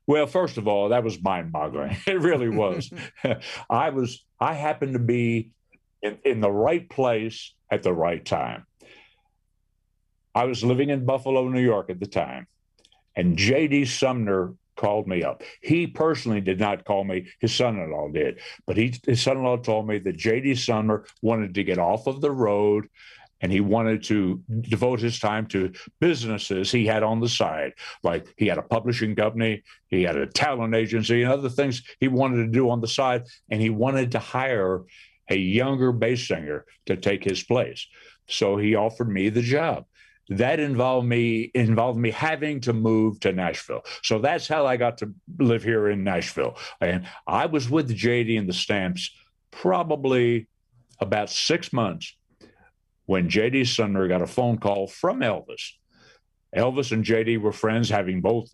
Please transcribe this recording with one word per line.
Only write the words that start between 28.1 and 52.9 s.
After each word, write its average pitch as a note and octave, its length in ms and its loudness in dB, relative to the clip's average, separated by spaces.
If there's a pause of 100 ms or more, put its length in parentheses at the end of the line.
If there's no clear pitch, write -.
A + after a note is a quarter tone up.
he G#2+ 100 2
had E2+ 100 0
a D2+ 60 -2
publishing A2+ 520 -2
company, A2 460 0 (280)
he F#2 120 2
had E2+ 140 0
a C#2 100 0
talent A#2 480 -2
agency, A2+ 480 2
and B2 100 2
other C#3 180 0
things B2+ 340 -2 (160)
he C3+ 80 2
wanted B2+ 300 2
to A2+ 140 0
do B2 180 4
on A#2+ 120 0
the A2+ 60 -2
side, B2 360 0 (280)
and A2 100 0
he A2 80 2
wanted B2 440 0
to A2+ 60 0
hire G2+ 640 -2 (460)
a G2 60 2
younger B2+ 560 2
bass A#2+ 360 0
singer D2+ 380 -4 (220)
to F#2+ 80 0
take G2 280 -2
his F#2+ 200 -2
place. A#2+ 420 -2 (420)
So G2+ 300 0
he G#2+ 180 2
offered A#2 340 0
me G2 200 0
the A2+ 120 0
job, C#3 440 0 (460)
that C3 300 2
involved B2+ 440 2
me, A#2 480 0
involved A2+ 460 2
me A#2 100 2
having D3+ 520 -2
to A#2+ 100 0
move A2 480 2
to F#2+ 140 0
Nashville. E2+ 500 -4 (180)
So A2 180 0
that's D3 280 -2
how D3+ 180 2
I B2+ 120 2
got A#2+ 220 0
to G#2 140 -8 (260)
live A#2 220 4
here G#2+ 280 2
in G2 160 0
Nashville. E2+ 520 -2 (220)
And F2+ 260 0 (220)
I A2 200 0
was C#3+ 220 -2
with C#3 240 2
J A#2+ 300 2
D A2+ 140 0
and G2+ 100 -2
the F2+ 60 -2
Stamps F#2 580 -2 (400)
probably C3+ 960 2 (540)
about G2+ 280 0
six - 440 -2
months F#2+ 420 -2 (920)